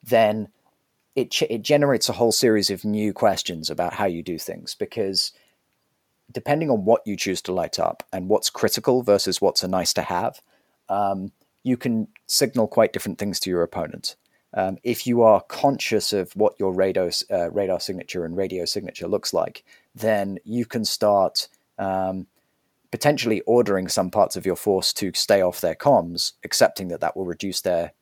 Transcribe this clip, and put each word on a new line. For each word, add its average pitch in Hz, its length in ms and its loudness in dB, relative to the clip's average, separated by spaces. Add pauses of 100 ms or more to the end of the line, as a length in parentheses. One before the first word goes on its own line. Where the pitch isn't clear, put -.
then 110 460 2 (640)
it 127 160 -2
ch-, - 120 -2
it 117 200 -2
generates 143 460 2
a 110 60 -2
whole 117 180 2
series 104 380 4
of 95 140 -6
new 107 280 0
questions 87 580 -2
about 85 240 -4
how 101 120 -2
you 85 140 -2
do 85 160 -8
things, 85 380 -12
because 98 560 -4 (1000)
depending 147 380 -2
on 104 140 2
what 113 220 4
you 101 100 -6
choose 90 260 -4
to 90 100 -6
light 87 260 -4
up - 240 -4 (100)
and 92 160 -8
what's 104 220 2
critical - 520 0
versus 98 380 2
what's 92 220 2
a 92 60 -4
nice 92 260 0
to 85 80 0
have, 92 380 -4 (480)
um, 98 420 -2 (320)
you 127 140 0
can 113 320 -2 (180)
signal 117 400 2
quite 110 260 4
different - 260 -6
things 101 200 -4
to - 100 -6
your 87 140 0
opponent. - 540 -6 (380)
Um, 95 280 -2
if 123 240 -4
you 120 160 4
are 107 180 10
conscious - 720 0
of 95 220 -2
what 104 240 2
your 95 140 0
radar 92 340 2
s-, - 240 -4
uh, 87 200 -2
radar 92 280 -2
signature 90 460 -8
and 85 120 -6
radio 92 280 -4
signature 95 420 -8
looks 101 260 -4
like, - 320 -4 (300)
then 104 500 0
you 117 220 -4
can 113 180 -4
start, 101 640 2 (300)
um, 95 480 -4 (680)
potentially 120 540 0
ordering 101 420 2
some 95 220 -2
parts 101 260 2
of 90 100 -6
your 92 80 0
force 95 380 0
to 98 220 -4
stay 101 280 2
off 90 180 0
their 82 140 -2
comms, 85 580 2 (120)
accepting - 440 0
that 85 120 -6
that - 160 -4
will 92 80 -6
reduce 87 380 -6
their 85 400 -2